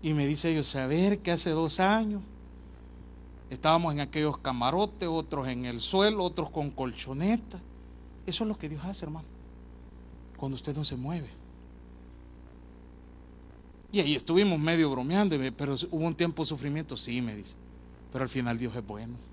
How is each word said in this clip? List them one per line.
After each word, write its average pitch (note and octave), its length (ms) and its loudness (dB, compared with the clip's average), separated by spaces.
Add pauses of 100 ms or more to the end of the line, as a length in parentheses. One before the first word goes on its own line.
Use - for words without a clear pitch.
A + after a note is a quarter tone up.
Y D#3 100 2
me D3 140 4
dice D#3 240 4
ellos, D#3 160 2
"Saber E3 520 4
que F3+ 120 0
hace E3+ 200 4
dos D#3+ 280 2
años G#3 420 4 (1300)
estábamos D#3+ 440 4
en D3 80 0
aquellos D3 380 2
camarotes, D3+ 680 0
otros D#3 400 -2
en B2 180 -4
el A#2+ 140 -6
suelo, G3 440 4
otros E3 260 -2
con D3 220 -2
colchoneta". C#3+ 920 -2 (640)
Eso F#3+ 180 0
es A3 40 -2
lo G#3+ 100 -4
que D#3 120 -8
Dios C#3+ 160 -8
hace, F#3+ 200 -6
hermano, D#3 220 -10 (1080)
cuando C3+ 180 -4
usted C#3 200 -6
no D3+ 100 -2
se C#3+ 100 -2
mueve. C#3 340 -4 (2500)
Y G3+ 100 4
ahí D3 120 6
estuvimos E3+ 460 4
medio D#3+ 320 4
bromeando, D#3 440 4
y C#3 40 4
me, C3 120 0
"Pero C#3 240 -2 (140)
hubo D#3+ 160 0
un E3 100 0
tiempo E3+ 280 0
de D3 40 0
sufrimiento". D3 500 -4
"Sí", B2 240 -2
me A2+ 140 -2
dice, - 200 -12 (560)
"pero C3 120 0
al B2 60 -2
final A#2+ 300 0
Dios A2+ 160 -4
es A#2 100 -6
bueno". A2 300 -10 (180)